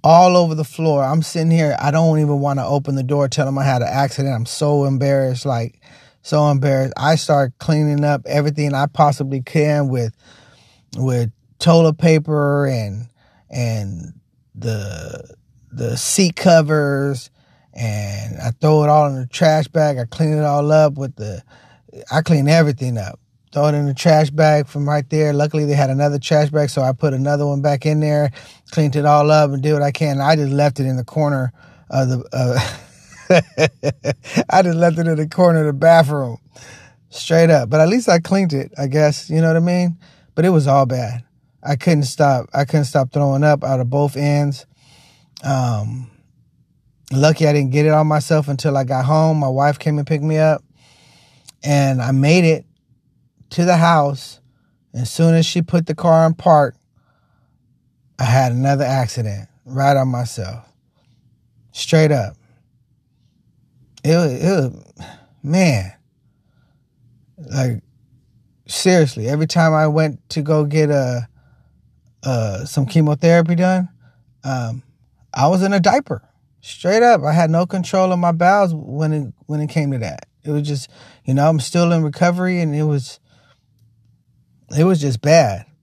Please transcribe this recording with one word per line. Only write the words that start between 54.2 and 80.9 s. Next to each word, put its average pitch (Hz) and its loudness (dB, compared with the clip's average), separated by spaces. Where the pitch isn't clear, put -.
As 120 -6
soon 165 2
as 165 2
she 175 -4
put 165 -2
the 156 -4
car 165 2
in 165 0
park, 147 2
I 131 -2
had 127 2
another 139 0
accident 117 -4
right 135 0
on 131 0
myself. 120 -8
Straight 156 0
up. 117 -4
It 156 2
was, 165 0
it 131 -6
was, 151 -4
man. 143 0
Like, 131 -6
seriously, 151 0
every 151 -2
time 160 2
I 156 2
went 151 -2
to 160 -4
go 151 0
get 147 0
a, 127 -2
uh, 117 -4
some 139 -4
chemotherapy 165 2
done, 185 0
um, 127 -8
I 135 0
was 185 2
in 196 0
a 196 2
diaper. 208 0
Straight 208 -2
up. 226 4
I 151 -2
had 165 2
no 170 0
control 185 -2
of 175 -2
my 170 0
bowels 175 2
when 151 -6
it, 143 -6
when 151 -6
it 151 -6
came 143 -4
to 131 -6
that. - -10
It 151 -8
was 147 -4
just, 143 -8